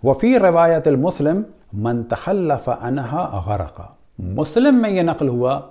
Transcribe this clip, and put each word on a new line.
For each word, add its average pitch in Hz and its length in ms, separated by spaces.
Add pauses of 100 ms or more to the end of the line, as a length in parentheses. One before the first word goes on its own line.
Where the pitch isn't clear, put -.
"वफ़ी 220 320
रिवायतिल 165 580
मुस्लिम 160 500 (300)
मन 117 280
तखल्लफ़ 151 680
अनहा 123 760
गरक़ा।" 90 500 (240)
मुस्लिम 151 540
में 226 140
ये 185 140
नकल 160 240
हुआ 123 280 (160)